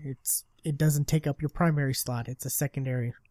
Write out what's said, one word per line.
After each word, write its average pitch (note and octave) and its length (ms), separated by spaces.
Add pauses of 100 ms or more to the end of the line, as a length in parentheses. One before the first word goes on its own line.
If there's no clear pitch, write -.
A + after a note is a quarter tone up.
it's, - 400 (200)
it D3+ 120
doesn't D3 320
take D#3+ 180
up D3 140
your D3+ 80
primary D3 460
slot. A#2+ 340
It's B2+ 160
a B2+ 60
secondary B2+ 640 (160)